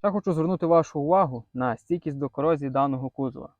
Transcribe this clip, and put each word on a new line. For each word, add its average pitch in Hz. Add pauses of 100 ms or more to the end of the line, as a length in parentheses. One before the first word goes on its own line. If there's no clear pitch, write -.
Ще 202
хочу 190
звернути 165
вашу 165
увагу 147 (100)
на 127
стійкість 160
до 139
корозії 143
даного 135
кузова. 131